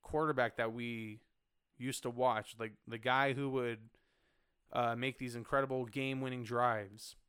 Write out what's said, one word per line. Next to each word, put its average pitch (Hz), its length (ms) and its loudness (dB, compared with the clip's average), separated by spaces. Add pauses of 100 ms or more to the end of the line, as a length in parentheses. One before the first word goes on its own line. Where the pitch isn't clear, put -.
quarterback 147 540 2
that 113 160 0
we 113 480 -6 (540)
used 127 280 -4
to 127 80 0
watch, 117 480 2
like, 113 140 -4 (120)
the 117 140 -6
guy 131 340 4
who 139 160 0
would, 117 400 -2 (840)
uh, 117 240 2
make 127 220 -2
these 123 180 -6
incredible 131 500 0
game-winning 131 580 -2
drives 110 720 0 (140)